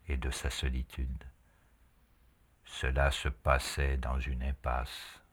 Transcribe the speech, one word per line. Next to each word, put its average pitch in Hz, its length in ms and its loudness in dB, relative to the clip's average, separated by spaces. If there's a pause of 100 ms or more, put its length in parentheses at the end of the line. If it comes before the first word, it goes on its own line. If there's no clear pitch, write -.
et 69 100 0
de 64 140 -2
sa - 180 -2
solitude ? 65 720 -2 (1400)
Cela 67 460 4
se - 180 0
passait 69 680 2
dans 64 220 0
une 65 220 -2
impasse. 65 800 -4 (100)